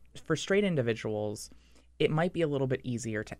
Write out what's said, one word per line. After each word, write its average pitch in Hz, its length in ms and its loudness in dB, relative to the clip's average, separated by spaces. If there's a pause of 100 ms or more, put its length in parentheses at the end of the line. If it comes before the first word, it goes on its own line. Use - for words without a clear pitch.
(240)
for 160 100 0
straight 196 300 2
individuals, 110 840 -2 (480)
it 151 120 4
might 165 220 2
be 165 100 -2
a 156 60 4
little 139 180 2
bit 127 160 0
easier 113 400 -4
to - 180 -12